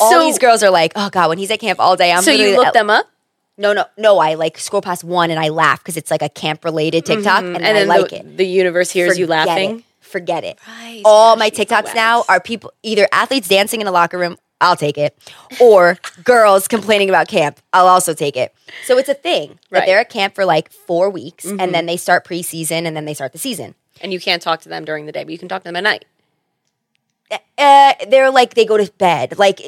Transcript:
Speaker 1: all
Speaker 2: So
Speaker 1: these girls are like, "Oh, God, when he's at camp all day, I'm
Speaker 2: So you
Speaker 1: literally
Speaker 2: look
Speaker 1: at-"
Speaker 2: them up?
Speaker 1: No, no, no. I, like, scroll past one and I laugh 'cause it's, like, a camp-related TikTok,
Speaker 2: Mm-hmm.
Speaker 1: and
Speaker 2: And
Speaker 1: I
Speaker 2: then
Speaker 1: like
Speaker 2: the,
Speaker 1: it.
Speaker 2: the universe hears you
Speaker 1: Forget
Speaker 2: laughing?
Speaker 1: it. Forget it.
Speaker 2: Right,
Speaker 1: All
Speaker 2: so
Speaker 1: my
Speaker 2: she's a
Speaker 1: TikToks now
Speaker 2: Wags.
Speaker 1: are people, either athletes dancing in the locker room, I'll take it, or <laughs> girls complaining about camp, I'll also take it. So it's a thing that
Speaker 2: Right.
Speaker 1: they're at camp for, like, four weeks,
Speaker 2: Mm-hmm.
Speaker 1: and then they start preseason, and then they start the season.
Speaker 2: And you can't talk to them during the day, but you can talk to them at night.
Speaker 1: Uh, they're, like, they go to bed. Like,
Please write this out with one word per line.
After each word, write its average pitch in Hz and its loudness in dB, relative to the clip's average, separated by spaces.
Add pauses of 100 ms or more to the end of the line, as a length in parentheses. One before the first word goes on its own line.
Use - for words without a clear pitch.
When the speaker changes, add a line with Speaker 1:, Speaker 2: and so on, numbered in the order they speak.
Speaker 1:
all 220 4
Speaker 2:
So 339 6
Speaker 1:
these 311 0
girls 226 4
are 196 4
like, 165 2
"Oh, 202 -4
God, 175 0
when 165 -4
he's 196 -8
at 214 -4
camp 190 -4
all 175 4
day, 175 2
I'm 180 2
Speaker 2:
So 196 2
you - 2
Speaker 1:
literally 202 2
Speaker 2:
look 247 4
Speaker 1:
at-" 247 0
Speaker 2:
them 214 2
up? 247 2 (500)
Speaker 1:
No, 202 -2
no, 196 -2 (100)
no. 208 4
I, 160 0
like, 160 -6
scroll - -6
past 180 -8
one 170 -2
and 160 -4
I 156 -2
laugh 156 0
'cause 170 -12
it's, - -10
like, 156 -2
a 147 -6
camp-related 160 -4
TikTok, 202 0
Speaker 2:
Mm-hmm. 180 -10
Speaker 1:
and - -8
Speaker 2:
And 214 2
Speaker 1:
I 202 4
Speaker 2:
then 196 0
Speaker 1:
like 180 2
Speaker 2:
the, - -16
Speaker 1:
it. 151 -20
Speaker 2:
the 185 0
universe 180 0
hears 175 0
you 180 -2
Speaker 1:
Forget 160 -2
Speaker 2:
laughing? 196 -4
Speaker 1:
it. 233 -20 (160)
Forget 170 -10
it. - -14 (100)
Speaker 2:
Right, 233 -20
Speaker 1:
All 220 6
Speaker 2:
so 220 0
Speaker 1:
my 214 0
Speaker 2:
she's 220 -6
a 208 0
Speaker 1:
TikToks 220 -2
now 233 2
Speaker 2:
Wags. 233 -4
Speaker 1:
are 185 2
people, - -12 (100)
either 214 0
athletes 220 -2
dancing 202 0
in 208 -6
the 190 -4
locker 175 0
room, 175 -6 (260)
I'll 175 2
take 147 -6
it, 147 -4 (420)
or 185 6 (140)
<laughs> 175 -20
girls 208 4
complaining 202 -2
about 170 0
camp, 160 -2 (120)
I'll 185 4
also 180 2
take 143 -6
it. - -6 (300)
So 254 2
it's 269 -2
a 277 -2
thing 277 -6 (120)
that 185 0
Speaker 2:
Right. 185 -2
Speaker 1:
they're 190 4
at 240 -6
camp 196 -4
for, 196 -2
like, 160 0
four 180 -4
weeks, 175 -12
Speaker 2:
Mm-hmm. 196 -8
Speaker 1:
and 180 -4
then 170 -4
they 170 -6
start 180 -2
preseason, 165 -8
and 156 -8
then 151 -10
they 151 -10
start 135 -10
the 160 -20
season. 165 -12 (280)
Speaker 2:
And 196 -10
you 180 -8
can't 175 -4
talk 160 -4
to 160 -20
them 165 -14
during 156 -10
the 151 -16
day, 147 -10
but 160 -14
you 165 -14
can 180 -18
talk 185 -10
to 175 -18
them 175 -10
at 180 -6
night. 208 -4 (1500)
Speaker 1:
Uh, 277 6 (160)
they're, 262 4
like, 254 0
they 220 2
go 220 0
to 208 -2
bed. 170 -2
Like, 196 2